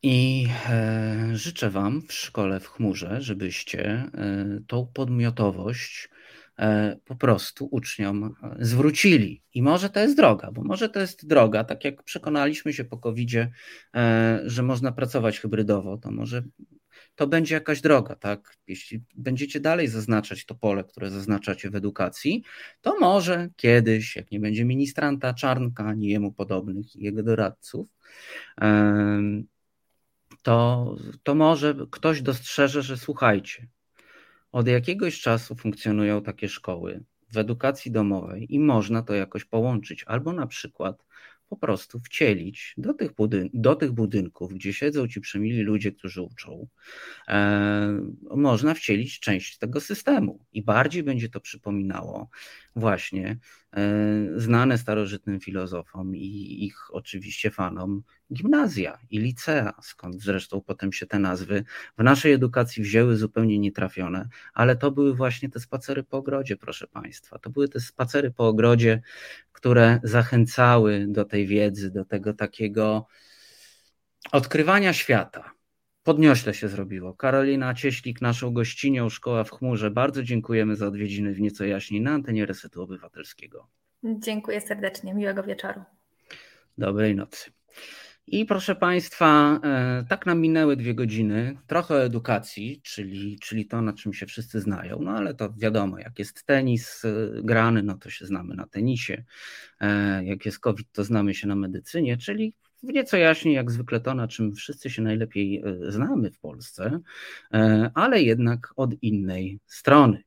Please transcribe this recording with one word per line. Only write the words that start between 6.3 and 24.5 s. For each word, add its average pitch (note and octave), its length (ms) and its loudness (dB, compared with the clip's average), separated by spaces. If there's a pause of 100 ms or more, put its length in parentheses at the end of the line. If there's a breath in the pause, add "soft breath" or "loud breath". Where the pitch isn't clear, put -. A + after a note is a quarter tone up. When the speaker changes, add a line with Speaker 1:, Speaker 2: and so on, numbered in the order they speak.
Speaker 1:
e, G#2+ 460 2
po B2+ 100 -12
prostu B2 560 0
uczniom, G#2+ 720 -4
e, - 160 -12
zwrócili. C3 800 4 (120)
I A#2+ 80 0
może F3+ 280 4
to G3 100 -2
jest C#4 180 4
droga, B2+ 340 6
bo - 120 -8
może G3+ 260 -2
to G3+ 100 -4
jest F3+ 280 -6
droga, A2+ 360 6
tak C#3 220 -8
jak C#3 180 -6
przekonaliśmy D3+ 680 -2
się C3 100 -6
po A#2+ 140 -12
kowidzie, A#2+ 540 -2 (440 loud breath)
e, A2+ 500 4
że A#2+ 180 -2
można B2+ 280 0
pracować B2 480 0
hybrydowo, G#2 580 0
to - 140 -10
może A#2+ 320 -6 (720 soft breath)
to C#3+ 120 0
będzie D#3+ 280 2
jakaś D3+ 260 -2
droga, C#3+ 340 4
tak? - 420 -8 (100)
Jeśli A2 360 -12 (120)
będziecie C3 440 -4
dalej D#3+ 280 2
zaznaczać G#2+ 580 -2
to - 100 -14
pole, G2 280 -2
które - 260 -10
zaznaczacie G2 600 -4
w G2+ 60 -8
edukacji, G#2 680 -4 (380 loud breath)
to G4+ 180 0
może F3+ 560 4
kiedyś, A2+ 600 4
jak G2 160 -12
nie G#2 80 -6
będzie G#2+ 260 0